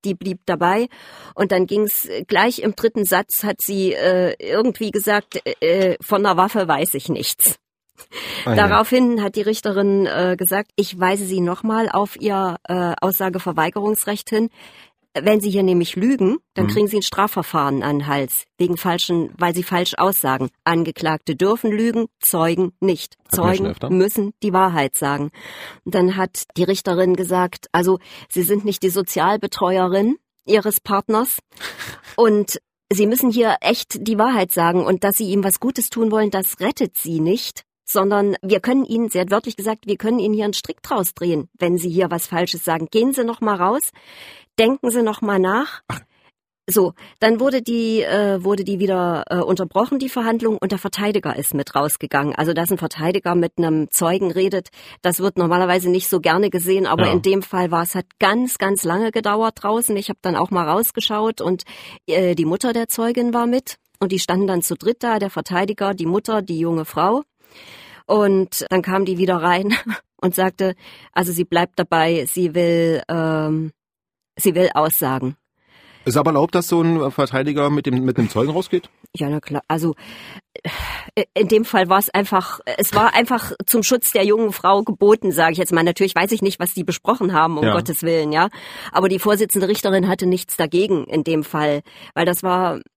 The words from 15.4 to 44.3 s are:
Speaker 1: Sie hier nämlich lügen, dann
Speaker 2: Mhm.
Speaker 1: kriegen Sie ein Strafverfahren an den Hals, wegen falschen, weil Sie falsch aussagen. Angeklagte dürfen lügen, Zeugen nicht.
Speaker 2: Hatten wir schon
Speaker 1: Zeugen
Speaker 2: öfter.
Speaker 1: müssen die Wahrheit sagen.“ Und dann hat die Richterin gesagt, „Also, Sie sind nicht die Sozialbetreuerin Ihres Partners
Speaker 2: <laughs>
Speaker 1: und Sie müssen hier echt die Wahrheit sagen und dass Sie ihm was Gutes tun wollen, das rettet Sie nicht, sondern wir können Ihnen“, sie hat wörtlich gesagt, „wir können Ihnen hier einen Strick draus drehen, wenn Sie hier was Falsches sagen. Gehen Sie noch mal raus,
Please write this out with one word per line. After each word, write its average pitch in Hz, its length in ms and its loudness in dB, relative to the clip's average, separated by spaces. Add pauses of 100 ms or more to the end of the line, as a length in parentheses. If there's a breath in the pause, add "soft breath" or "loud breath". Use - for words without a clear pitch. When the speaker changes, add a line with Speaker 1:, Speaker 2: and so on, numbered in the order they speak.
Speaker 1:
Sie 202 80 -2
hier 190 140 2
nämlich 175 340 2
lügen, 233 400 2 (160)
dann 190 120 0
Speaker 2:
Mhm. 208 40 0
Speaker 1:
kriegen 208 180 2
Sie 208 100 -2
ein 190 60 0
Strafverfahren 151 800 -2
an 143 160 0
den 143 80 -4
Hals, 143 380 -2 (120)
wegen 175 200 0
falschen, 175 600 0
weil 175 160 0
Sie 180 100 -2
falsch 180 340 -2
aussagen. 135 520 0 (140)
Angeklagte 160 720 0
dürfen 214 340 0
lügen, 226 380 0 (140)
Zeugen 170 580 0
nicht. - 380 -2 (120)
Speaker 2:
Hatten 170 160 0
wir 180 80 4
schon 190 120 0
Speaker 1:
Zeugen - 20 -2
Speaker 2:
öfter. - 220 -6
Speaker 1:
müssen 202 520 2
die 202 120 -2
Wahrheit 170 420 2
sagen.“ 143 360 -2 (520 loud breath)
Und 180 120 -6
dann 185 200 2
hat 190 300 -4 (100)
die 175 80 0
Richterin 185 520 2
gesagt, 180 580 -2
„Also, 180 260 2 (300 loud breath)
Sie 180 140 -2
sind 202 200 0
nicht 202 200 -4
die 190 60 2
Sozialbetreuerin 190 1300 0 (280)
Ihres 208 340 2
Partners 214 600 0 (120)
Speaker 2:
<laughs> - 640 -16
Speaker 1:
und 208 460 2 (320)
Sie 202 120 4
müssen 247 260 2
hier 226 300 2
echt - 460 -4
die 220 100 0
Wahrheit 220 360 2
sagen 175 320 2
und 185 180 0
dass 202 140 0
Sie 208 120 -2
ihm 196 140 2
was 190 160 0
Gutes 247 300 -4
tun 226 220 0
wollen, 214 200 2
das - 300 -4
rettet 214 360 -2
Sie 160 220 -4
nicht, 175 440 -2 (220)
sondern 202 560 2
wir 190 180 -2
können 262 260 0
Ihnen“, 226 240 -2
sie 180 100 -2
hat 185 120 -2
wörtlich 220 260 -4
gesagt, 220 300 -6
„wir 202 100 -2
können 220 220 -2
Ihnen 208 140 0
hier 214 120 -2
einen 202 80 -2
Strick - 280 -10
draus 196 320 -4
drehen, 165 440 -2
wenn 175 200 0
Sie 175 120 -4
hier 170 220 0
was 170 160 -4
Falsches 175 360 -2
sagen. 160 280 -2
Gehen 240 220 2
Sie 254 100 -2
noch 226 180 -4
mal 214 140 0
raus, 202 360 0 (680 loud breath)